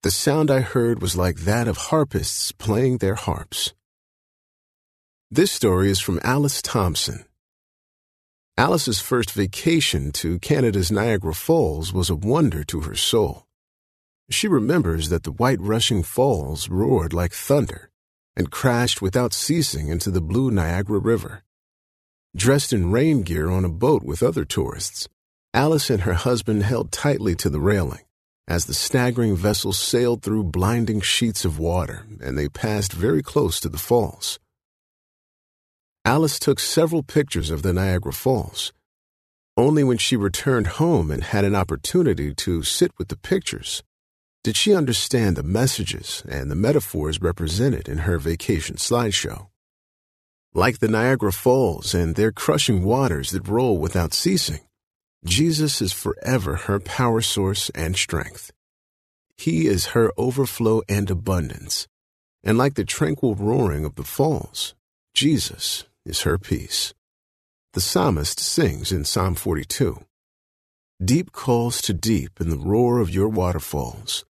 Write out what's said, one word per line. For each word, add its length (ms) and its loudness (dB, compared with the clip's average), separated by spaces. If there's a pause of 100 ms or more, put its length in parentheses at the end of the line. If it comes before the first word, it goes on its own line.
The 80 0
sound 400 2
I 100 4
heard 400 0
was 160 -2
like 300 0
that 200 2
of 220 -4
harpists 640 0
playing 460 0
their 160 0
harps." 580 -4 (1600)
This 200 4
story 400 4
is 80 2
from 240 -2
Alice 380 0
Thompson. 640 -2 (1300)
Alice's 420 2
first 300 0
vacation 840 0
to 280 -2
Canada's 520 2
Niagara 400 0
Falls 600 0
was 160 0
a 40 2
wonder 500 0
to 180 -6
her 120 -8
soul. 520 0 (840)
She 180 -2
remembers 640 2
that 140 0
the 100 -8
white 300 2
rushing 400 0
falls 680 0
roared 460 0
like 180 -2
thunder 580 -2 (460)
and 140 -2
crashed 500 0
without 320 0
ceasing 560 -2
into 220 -2
the 100 0
blue 300 0
Niagara 480 0
River. 460 -2 (920)
Dressed 380 2
in 180 2
rain 300 4
gear 260 -2
on 160 0
a 60 0
boat 320 2
with 200 -4
other 220 0
tourists, 640 -6 (460)
Alice 340 2
and 140 2
her 100 0
husband 520 0
held 280 0
tightly 440 0
to 120 -2
the 100 -2
railing 420 0 (460)
as 200 -2
the 80 -6
staggering 600 0
vessel 380 0
sailed 500 2
through 220 0
blinding 560 0
sheets 460 0
of 120 -2
water, 480 -2 (140)
and 160 -4
they 100 0
passed 460 -4
very 300 0
close 360 0
to 120 -6
the 80 -8
falls. 600 -2 (1700)
Alice 340 2
took 220 2
several 420 2
pictures 460 0
of 140 -4
the 100 2
Niagara 400 0
Falls. 640 -2 (840)
Only 260 4
when 140 4
she 180 0
returned 600 0
home 340 2
and 140 -4
had 220 2
an 80 2
opportunity 800 0
to 280 -2
sit 360 0
with 100 -6
the 80 -8
pictures 680 -4 (600)
did 140 -2
she 180 4
understand 600 2
the 60 -6
messages 840 -2
and 220 -6
the 40 -2
metaphors 680 0
represented 680 0
in 120 -4
her 180 0
vacation 580 -2
slideshow. 720 -2 (1040)
Like 280 2
the 80 2
Niagara 440 2
Falls 600 0
and 200 2
their 160 2
crushing 540 2
waters 460 0
that 180 -4
roll 300 2
without 340 0
ceasing, 480 0 (640)
Jesus 560 2
is 140 -2
forever 600 -2
her 240 -2
power 440 0
source 480 0
and 260 -4
strength. 560 -6 (840)
He 280 0
is 300 0
her 220 4
overflow 680 0
and 240 0
abundance. 800 -4 (540)
And 160 2
like 160 2
the 100 -2
tranquil 500 0
roaring 520 0
of 80 -8
the 100 -10
falls, 680 -4 (400)
Jesus 720 0 (200)
is 200 -6
her 120 2
peace. 560 -4 (800)
The 80 -4
psalmist 580 0
sings 540 0
in 140 -2
Psalm 280 0
forty-two, 720 -4 (960)
"Deep 300 0
calls 480 0
to 140 -2
deep 440 -2
in 120 -2
the 80 -2
roar 420 2
of 80 0
your 220 0
waterfalls. 1000 -4